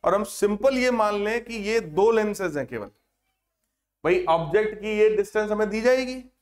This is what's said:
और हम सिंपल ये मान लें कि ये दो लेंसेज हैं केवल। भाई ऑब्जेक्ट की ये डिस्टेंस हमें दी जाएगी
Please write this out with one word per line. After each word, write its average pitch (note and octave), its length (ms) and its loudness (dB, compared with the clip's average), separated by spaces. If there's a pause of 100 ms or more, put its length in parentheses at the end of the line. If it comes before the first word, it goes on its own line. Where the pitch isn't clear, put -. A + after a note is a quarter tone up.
और E3+ 100 2
हम G#3 120 -2
सिंपल G#3 500 0
ये B3+ 160 2
मान G#3+ 240 0
लें G#3+ 280 -4
कि A#3 180 -12
ये G#3+ 180 -2
दो F3+ 320 2
लेंसेज G#3 440 -2
हैं C3+ 100 -4
केवल। A2+ 240 -10 (1120)
भाई F3+ 260 2
ऑब्जेक्ट F#3 500 0
की G#3 100 -8
ये G#3+ 260 4
डिस्टेंस G#3 340 -2
हमें G#3+ 200 0
दी A3 100 -4
जाएगी B3+ 420 0 (200)